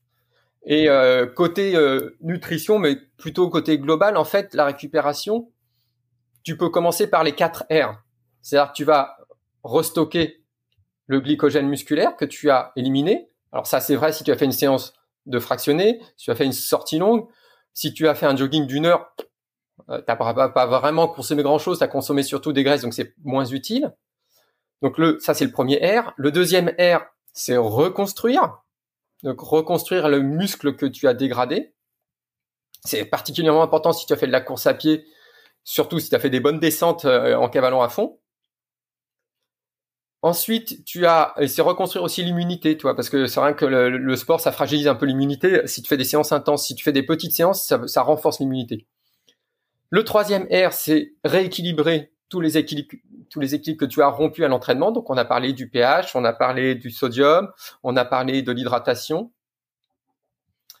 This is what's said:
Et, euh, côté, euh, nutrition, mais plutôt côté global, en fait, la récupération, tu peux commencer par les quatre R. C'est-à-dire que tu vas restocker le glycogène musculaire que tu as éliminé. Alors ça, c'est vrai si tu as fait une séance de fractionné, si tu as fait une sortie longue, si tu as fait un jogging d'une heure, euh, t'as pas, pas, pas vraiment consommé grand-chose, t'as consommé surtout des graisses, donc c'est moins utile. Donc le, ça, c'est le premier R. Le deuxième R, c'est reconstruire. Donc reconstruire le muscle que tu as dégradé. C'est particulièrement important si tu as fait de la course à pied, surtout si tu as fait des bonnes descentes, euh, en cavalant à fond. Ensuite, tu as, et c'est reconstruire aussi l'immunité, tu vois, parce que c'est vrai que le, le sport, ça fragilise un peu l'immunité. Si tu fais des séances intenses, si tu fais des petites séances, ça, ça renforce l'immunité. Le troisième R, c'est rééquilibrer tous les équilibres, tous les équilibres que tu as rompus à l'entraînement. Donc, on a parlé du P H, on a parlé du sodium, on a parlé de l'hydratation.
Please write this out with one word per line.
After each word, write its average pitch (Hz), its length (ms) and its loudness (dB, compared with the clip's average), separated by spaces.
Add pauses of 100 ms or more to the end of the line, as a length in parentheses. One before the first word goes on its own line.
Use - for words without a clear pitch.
(640)
Et, 151 240 4
euh, 127 380 4
côté, 175 500 0
euh, 135 440 2
nutrition, 170 580 -2
mais 147 180 2
plutôt - 540 -4
côté 160 280 0
global, 160 380 0
en 156 80 2
fait, 196 300 -4
la 143 100 2
récupération, 147 840 -4 (920)
tu 160 140 -10
peux 170 140 -2
commencer 175 360 0
par 170 180 2
les 151 100 -2
quatre 165 360 -2
R. 131 320 0 (400)
C'est-à-dire 143 300 0
que - 40 -14
tu 151 80 -6
vas 143 320 2 (460)
restocker 160 800 -2 (640)
le 135 140 0
glycogène 143 480 0
musculaire 151 480 -2
que - 80 -6
tu 143 260 -2
as 127 260 2
éliminé. 139 540 0 (240)
Alors - 140 -6
ça, 135 120 0
c'est 143 140 0
vrai 156 180 2
si 156 120 -8
tu 147 80 2
as 127 40 0
fait 147 80 0
une 131 80 0
séance 131 420 -2 (320)
de 127 120 -2
fractionné, 170 640 0 (160)
si - 80 -20
tu - 80 -4
as - 20 -2
fait 139 100 0
une 135 80 0
sortie - 460 -2
longue, 214 280 2 (460)
si - 220 -8
tu 156 140 2
as 147 80 2
fait 160 100 0
un 135 100 4
jogging 139 300 0
d'une 139 180 -2
heure, 170 300 2 (720)
euh, - 160 -8
t'as 117 120 0
pas, 113 180 -2
pas, 131 140 2
pas 127 180 2
vraiment 147 400 2
consommé 147 380 -2
grand-chose, 151 340 0
t'as - 80 0
consommé 139 380 -2
surtout 139 280 -6
des 139 120 2
graisses, 139 180 2
donc 120 100 -6
c'est - 300 -8
moins 135 220 -2
utile. 170 500 -6 (880)
Donc 131 160 -4
le, 160 220 2
ça, 156 140 0
c'est 143 100 -2
le 127 80 -2
premier 135 240 0 (220)
R. 226 180 -4
Le 143 160 0
deuxième 175 480 2
R, 175 220 4 (300)
c'est - 240 -2
reconstruire. 185 1040 0 (640)
Donc 131 180 -6
reconstruire 160 680 0
le 143 120 4
muscle 147 540 -2
que - 120 -4
tu 127 200 -2
as 127 80 4
dégradé. 127 600 -2 (1120)
C'est 104 200 -4
particulièrement 156 580 0
important 160 300 2
si - 120 -6
tu - 80 0
as 143 40 0
fait 143 100 -2
de 127 60 -2
la 127 80 4
course 131 260 -4
à 135 80 4
pied, 156 320 -2 (560)
surtout - 380 -4
si 156 100 -8
tu 135 60 2
as - 20 4
fait 139 100 0
des 127 120 0
bonnes 147 180 2
descentes, 160 460 0
euh, 123 320 4
en 123 120 2
cavalant 127 340 2
à 117 60 2
fond. - 300 -6 (2000)
Ensuite, 220 640 -2
tu 175 180 -4
as, 165 340 4
et 143 100 2
c'est 139 120 -2
reconstruire 180 420 0
aussi 175 200 -4
l'immunité, 175 560 -2
tu - 60 -8
vois, 131 120 0
parce 120 140 -6
que 135 160 0
c'est 120 140 -2
vrai 143 140 2
que 147 120 -2
le, 127 240 4
le 131 260 -2
sport, 160 240 0
ça 160 120 -2
fragilise 147 360 0
un 135 60 4
peu 120 100 -6
l'immunité. 139 640 0
Si - 160 -10
tu - 60 -16
fais 147 100 0
des 131 60 -2
séances 151 280 0
intenses, 147 340 0
si 135 80 -8
tu - 80 -16
fais 151 100 0
des 135 100 2
petites 160 300 -4
séances, 185 340 0
ça, 120 200 0
ça - 140 -2
renforce 151 400 0
l'immunité. 131 460 -6 (1040)
Le 190 120 2
troisième 202 480 0
R, 180 220 2
c'est 151 400 -2 (120)
rééquilibrer 165 840 0 (200)
tous 185 100 -6
les 160 160 0
équilibres, 151 320 -4 (400)
tous - 100 -14
les 139 160 -4
équilibres 156 260 -6
que 147 40 -2
tu 135 160 0
as 143 60 6
rompus 147 400 0
à - 20 4
l'entraînement. 131 440 0
Donc, 233 180 -4
on 131 80 -2
a 120 80 2
parlé 123 260 0
du 127 160 -10
P 123 120 -2
H, 143 340 2
on 123 100 0
a 117 80 2
parlé 127 420 0
du 120 160 -12
sodium, 143 640 2 (300)
on 127 120 -2
a 123 120 2
parlé 131 340 -2
de 127 100 -4
l'hydratation. 123 800 -4 (1500)